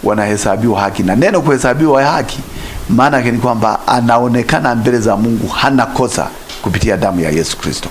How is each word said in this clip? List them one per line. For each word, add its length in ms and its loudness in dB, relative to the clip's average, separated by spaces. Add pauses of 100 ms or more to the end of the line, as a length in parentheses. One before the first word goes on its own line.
wanahesabiwa 760 0
haki. 220 -2
Na 140 2
neno 240 2
kuhesabiwa 640 2
haki, 340 -2 (500)
maana 280 2
yake 160 0
ni 60 0
kwamba 480 0
anaonekana 880 2
mbele 240 2
za 180 2
Mungu 320 0
hana 380 2
kosa 420 -2 (340)
kupitia 340 0
damu 240 0
ya 100 0
Yesu 260 -2
Kristo. 340 -8